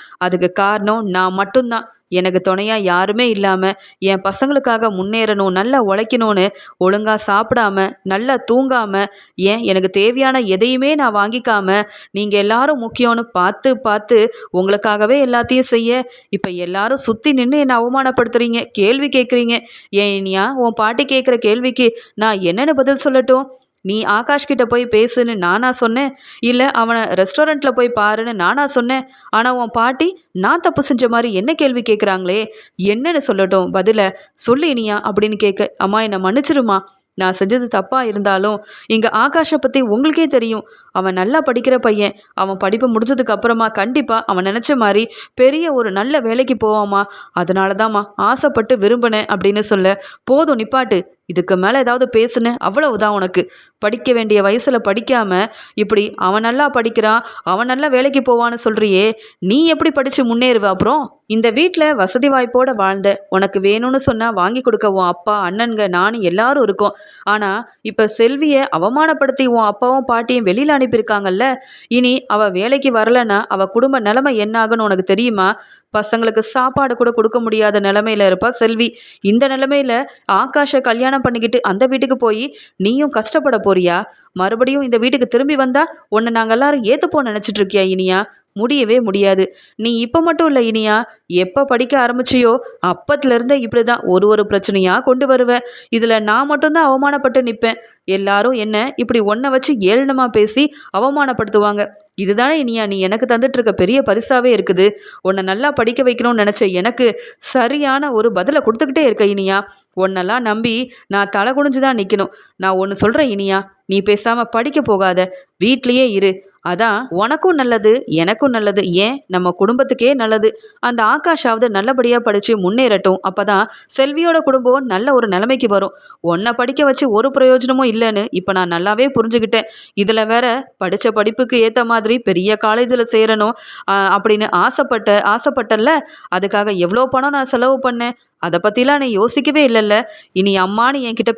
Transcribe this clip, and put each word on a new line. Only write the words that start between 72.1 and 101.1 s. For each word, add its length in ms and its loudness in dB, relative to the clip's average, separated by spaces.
அவ 240 0
வேலைக்கு 420 0
வரலன்னா 540 2
அவ 200 -2
குடும்ப 340 0
நிலைமை 380 0
என்ன 280 0
ஆகும்னு 160 0
உனக்கு 220 0
தெரியுமா? 560 0
பசங்களுக்கு 420 0
சாப்பாடு 560 0
கூட 160 0
கொடுக்க 280 0
முடியாத 400 0
நிலைமையில 560 2
இருப்பா 140 0
செல்வி. 480 0
இந்த 260 2
நிலைமையில 560 0
ஆகாஷை 500 0
கல்யாணம் 400 0
பண்ணிக்கிட்டு 400 0
அந்த 240 0
வீட்டுக்கு 320 0
போய் 400 -2
நீயும் 340 0
கஷ்டப்பட 480 0
போறியா? 460 0
மறுபடியும் 480 0
இந்த 160 0
வீட்டுக்கு 300 0
திரும்பி 280 0
வந்தா 320 0
உன்னை 220 0
நாங்க 220 0
எல்லாரும் 300 2
ஏத்துப்போம் 420 0
நினைச்சிட்டு 340 -4
இருக்கியா 240 0
இனியா? 420 0
முடியவே 460 0
முடியாது. 560 0
நீ 220 -2
இப்ப 240 0
மட்டும் 260 2
இல்ல 120 2
இனியா, 440 0
எப்ப 380 0
படிக்க 340 -2
ஆரம்பிச்சியோ 580 2
அப்பத்துல 460 0
இருந்தே 260 0
இப்படிதான் 440 -2
ஒரு 240 2
ஒரு 220 2
பிரச்சனையா 520 0
கொண்டு 260 2
வருவ. 300 2
இதுல 240 2
நான் 260 0
மட்டும்தான் 440 2
அவமானப்பட்டு 520 0
நிப்பேன். 360 -2
எல்லாரும் 480 0
என்ன 440 -2
இப்படி 240 0
உன்னை 300 -2
வச்சு 240 0
ஏளனமா 540 2
பேசி 460 0
அவமானப்படுத்துவாங்க. 880 0